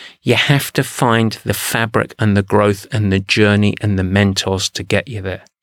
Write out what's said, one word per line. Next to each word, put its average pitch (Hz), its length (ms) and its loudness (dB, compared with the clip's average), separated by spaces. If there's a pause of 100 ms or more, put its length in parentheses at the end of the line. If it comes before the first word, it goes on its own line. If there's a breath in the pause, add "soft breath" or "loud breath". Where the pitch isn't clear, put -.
(220 loud breath)
you 123 120 2
have - 380 0
to 139 120 0
find 113 480 0 (120)
the 104 100 -2
fabric 113 640 -4
and 104 180 2
the 101 60 2
growth 104 500 0
and 104 200 0
the 98 80 2
journey 104 600 2
and 104 180 0
the 92 60 0
mentors 95 640 0
to - 120 -8
get 95 260 -2
you 104 140 -8
there. 95 220 -10 (180)